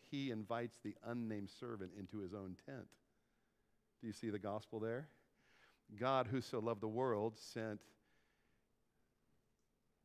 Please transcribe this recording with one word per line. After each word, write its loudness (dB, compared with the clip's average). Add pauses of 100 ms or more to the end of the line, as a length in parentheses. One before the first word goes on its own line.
(100)
he 0
invites -2
the -4 (120)
unnamed -2
servant -6
into -6
his -4
own -6 (100)
tent. -10 (1160)
Do -4
you -2
see -4
the 2
gospel -2
there? 0 (920)
God, 6
who 4
so -2
loved 2
the 4
world, 4
sent -4 (2250)